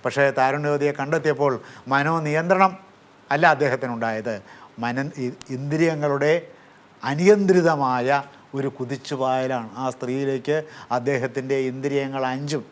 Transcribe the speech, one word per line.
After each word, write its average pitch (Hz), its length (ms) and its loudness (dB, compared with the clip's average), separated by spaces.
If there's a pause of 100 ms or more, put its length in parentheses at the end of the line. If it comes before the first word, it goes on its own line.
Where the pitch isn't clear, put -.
പക്ഷേ 127 200 2 (180)
താരുണ്യവതിയെ 147 600 2
കണ്ടെത്തിയപ്പോൾ 143 520 0 (400)
മനോനിയന്ത്രണം 160 760 2 (640)
അല്ല 156 120 2 (100)
അദ്ദേഹത്തിനുണ്ടായത്, 117 800 -2 (480)
മന-, 131 280 -4 (140)
ഇ-, 123 120 -6 (200)
ഇന്ദ്രിയങ്ങളുടെ 147 760 0 (760)
അനിയന്ത്രിതമായ 165 960 4 (500)
ഒരു 135 200 -2
കുതിച്ചുപായലാണ്. 131 920 -4 (120)
ആ - 20 -4 (120)
സ്ത്രീയിലേക്ക് 135 600 -2 (400)
അദ്ദേഹത്തിൻ്റെ 131 600 -2 (120)
ഇന്ദ്രിയങ്ങൾ 135 600 -4
അഞ്ചും 143 400 -6